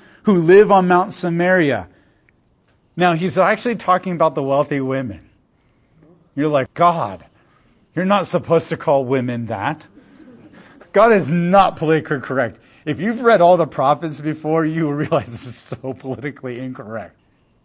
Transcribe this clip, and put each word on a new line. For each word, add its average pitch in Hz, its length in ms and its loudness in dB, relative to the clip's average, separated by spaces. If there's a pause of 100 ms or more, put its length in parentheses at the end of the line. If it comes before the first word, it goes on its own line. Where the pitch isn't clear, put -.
(240)
who 214 100 2
live 185 380 6
on 190 160 4
Mount 180 260 2
Samaria." 170 760 0 (1080)
Now, 175 180 2
he's 165 260 -2
actually 208 360 0
talking 185 380 -2
about 160 220 0
the 151 80 -2
wealthy 139 380 0
women. 131 400 -6 (1120)
You're 147 140 -2
like, 139 260 0
"God, 143 500 0 (680)
you're 180 100 -2
not 190 220 0
supposed 165 420 -2
to 160 80 -6
call 139 280 0
women 123 420 -2
that." 113 400 -6 (1040)
God 220 180 4
is 165 200 2
not 175 440 2
politically 156 440 -2
correct. 127 400 -4 (260)
If 143 140 -6
you've 226 220 -4
read 233 200 4
all 175 160 6
the 165 80 0
prophets 143 560 -2
before, 156 440 -2
you 160 200 -2
will 143 80 -2
realize 143 380 -4
this 117 160 -12
is 120 80 -14
so - 380 -12
politically 127 680 -12
incorrect. 113 560 -12 (500)